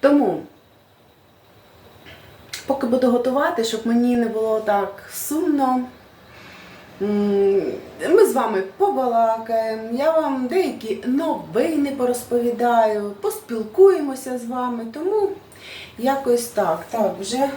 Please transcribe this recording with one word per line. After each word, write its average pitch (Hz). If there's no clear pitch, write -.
Тому, 269
поки 277
буду 254
готувати, 254
щоб 226
мені 240
не 233
було 220
так 202
сумно, 285
м, 196
ми 381
з -
вами 214
побалакаємо, 226
я 285
вам 277
деякі 247
новини 285
порозповідаю, 240
поспілкуємося 269
з 233
вами, 240
тому 392
якось 247
так. 175
Так, 202
вже. 262